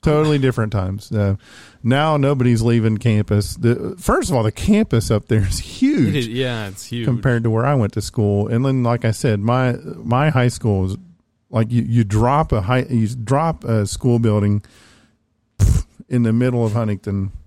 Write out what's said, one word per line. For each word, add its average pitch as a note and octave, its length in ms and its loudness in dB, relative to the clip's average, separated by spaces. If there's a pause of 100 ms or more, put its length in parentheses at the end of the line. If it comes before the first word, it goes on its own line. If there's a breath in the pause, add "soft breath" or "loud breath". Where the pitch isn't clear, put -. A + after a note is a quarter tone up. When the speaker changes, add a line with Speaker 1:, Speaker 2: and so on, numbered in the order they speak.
Speaker 1:
Totally D3+ 340 2
different B2 340 0
times. G2 400 -4
Uh, G2+ 260 0 (440 loud breath)
now D3 360 2
nobody's B2+ 440 2
leaving A2+ 380 2
campus. G#2 560 0
The, B2 420 -2
first A#3+ 320 0
of D3+ 60 0
all, A2+ 80 2
the G#2+ 80 0
campus G3 580 0
up G#2 180 0
there A2 140 2
is F#2+ 160 -2
huge C4 520 0
Speaker 2:
It D3+ 80 0
is, A#2+ 100 -2
yeah, A#2 400 -4
it's F#2+ 180 -14
huge. A#2+ 220 -6
Speaker 1:
compared A#2+ 380 0
to A#2 40 2
where A2 160 0
I C#3+ 80 2
went A#2 200 0
to G#2+ 100 -4
school. G#2 440 0
And A#2 160 0
then, C3+ 200 0
like A#2 220 -2
I A2+ 60 2
said, G#2+ 280 0
my, B2 340 0
my B2+ 560 -2
high B2+ 200 2
school G2+ 320 -2
was, F#2+ 160 -2 (520)
like, A2+ 220 0
you, A#2+ 100 2
you A#2 220 2
drop A#2+ 480 2
a A2 100 0
high, B2 260 0
you A2+ 200 0
drop C3+ 560 -2
a A2 240 0
school A#2+ 320 0
building G#2 420 2 (1500 soft breath)
in B2 140 0
the A2 100 2
middle A#2+ 320 0
of G#2+ 80 -2
Huntington G2+ 580 -4 (160)